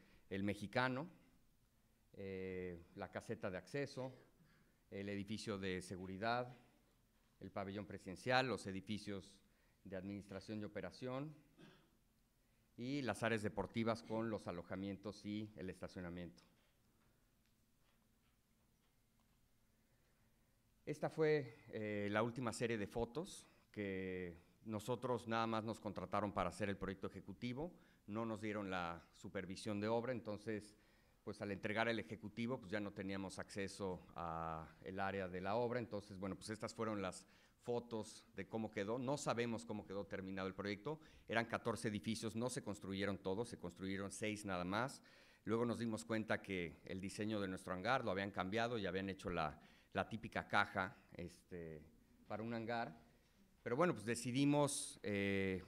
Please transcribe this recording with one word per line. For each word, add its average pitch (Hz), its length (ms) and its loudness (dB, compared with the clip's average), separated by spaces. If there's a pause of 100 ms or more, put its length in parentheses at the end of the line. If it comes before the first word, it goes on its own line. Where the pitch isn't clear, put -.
(280)
el 98 160 0
Mexicano, 123 640 2 (1040)
eh, 92 720 -4 (120)
la 98 140 -4
caseta 104 400 -4
de 90 60 0
acceso, 127 560 -4 (760)
el 101 180 -2
edificio 101 480 -2
de 92 240 0
seguridad, 101 720 0 (840)
el 95 100 -8
pabellón 98 360 -2
presidencial, 123 640 2
los 101 180 0
edificios 98 680 -4 (500)
de 95 120 -6
administración 98 640 -4
y 104 40 -2
operación 127 680 -4 (1400)
y 135 240 -2
las 110 220 2
áreas 113 200 6
deportivas 113 600 2
con 113 260 0
los 104 180 -2
alojamientos 95 800 -4
y 104 320 -2
el 90 140 -4
estacionamiento. 87 720 -6 (4000)
Esta 147 240 -2
fue, 151 480 4 (120)
eh, 104 420 0
la 107 120 6
última 120 300 0
serie 117 240 2
de 101 100 0
fotos 120 600 -4 (240)
que 92 640 -2 (300)
nosotros 113 600 0
nada 113 200 4
más 110 180 2
nos 113 160 -2
contrataron 98 540 0
para 90 160 4
hacer 98 180 0
el 98 80 0
proyecto 95 300 -4
ejecutivo, 123 640 -6 (340)
no 110 200 -2
nos 107 160 -2
dieron 104 280 0
la 85 320 0 (120)
supervisión 98 640 -2
de 107 80 4
obra, 117 240 2
entonces, 104 640 -4 (460)
pues, - 200 -6
al 104 100 0
entregar 104 360 2
el 113 100 2
ejecutivo, 117 600 -4
pues, 98 140 -8
ya 104 80 2
no 101 120 -2
teníamos 98 460 -4
acceso 95 640 -4 (120)
a 82 500 -2 (160)
el 95 160 -6
área 98 300 0
de 90 120 -4
la 95 140 2
obra, 120 240 2
entonces, 104 400 -4
bueno, 95 160 -2
pues, - 160 -6
estas 110 240 -4
fueron 107 280 0
las 90 240 -4 (360)
fotos 117 640 -4 (100)
de 95 140 -6
cómo 110 220 -2
quedó. 107 280 0
No 135 180 2
sabemos 120 480 2
cómo 107 200 -4
quedó 98 220 -2
terminado 95 420 -2
el 92 60 -2
proyecto, 104 440 -2 (300)
eran 113 160 6
catorce 113 440 0
edificios, 107 460 0
no 120 160 0
se - 140 -4
construyeron 98 540 0
todos, 98 320 0
se - 80 -8
construyeron 95 520 -4
seis 107 340 0
nada 92 200 2
más. 113 380 0 (420)
Luego 113 220 4
nos 110 120 2
dimos 110 260 0
cuenta 110 380 2
que 87 420 -2
el 95 160 -4
diseño 104 380 0
de 101 100 2
nuestro 92 260 -2
hangar 117 300 2
lo 110 60 2
habían 98 200 2
cambiado 110 480 2
y 95 80 0
habían 95 240 2
hecho 95 200 -4
la, 80 300 2 (320)
la 95 160 2
típica 104 400 -4
caja, 101 480 4 (160)
este, 82 680 -8 (440)
para 104 160 -6
un 117 120 -4
hangar. 117 440 -2 (640)
Pero 120 140 2
bueno, 170 160 8
pues, 107 140 -6
decidimos, 135 960 6
eh, 98 640 4